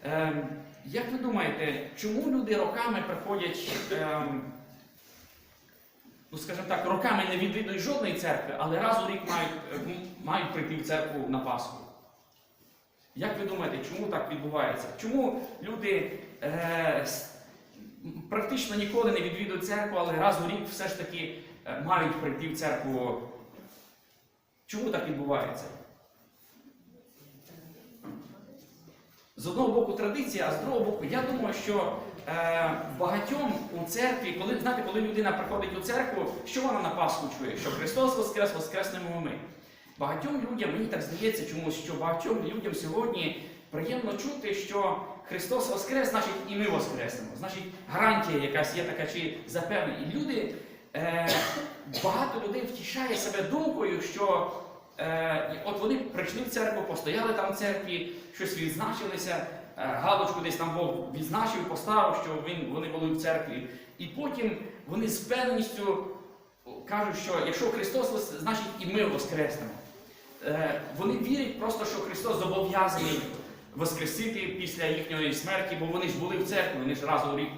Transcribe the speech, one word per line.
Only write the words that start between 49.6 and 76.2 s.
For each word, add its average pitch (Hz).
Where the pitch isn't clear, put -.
І -
люди, 262
е, 170
багато 240
людей 247
втішає 240
себе 196
думкою, 240
що, 190
е, 160
от 202
вони 233
прийшли 180
в 240
церкву, 220
постояли 190
там 196
в 196
церкві, 180
щось -
відзначилися, 185
е, -
галочку -
десь 165
там 165
Бог -
відзначив, 196
поставив, -
що 156
він, 151
вони 160
були 156
в -
церкві. 156
І 175
потім 254
вони 220
з -
впевненістю 220
кажуть, 208
що -
якщо 240
Христос 226
воскрес, 180
значить 214
і 185
ми 208
воскреснемо. 156
Е, 156
вони 202
вірять 269
просто, 220
що -
Христос -
зобов'язаний 185
воскресити 196
після 170
їхньої 156
смерті, 185
бо 165
вони 175
ж 139
були 180